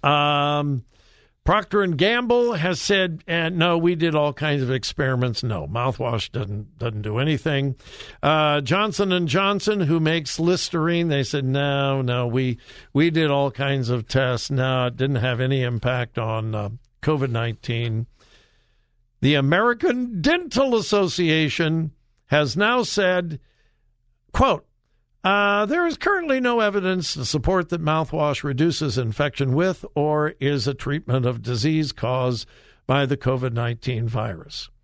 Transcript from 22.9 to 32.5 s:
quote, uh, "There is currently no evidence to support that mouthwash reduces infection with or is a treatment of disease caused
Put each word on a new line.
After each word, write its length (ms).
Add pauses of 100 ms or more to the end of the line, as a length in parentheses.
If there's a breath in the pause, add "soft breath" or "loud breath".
quote, 320 (600)
uh, 420
"There 200
is 100
currently 440
no 180
evidence 560
to 100
support 440
that 120
mouthwash 640
reduces 560
infection 560
with 300 (100)
or 460
is 260
a 80
treatment 500
of 180
disease 500
caused 560 (400 soft breath)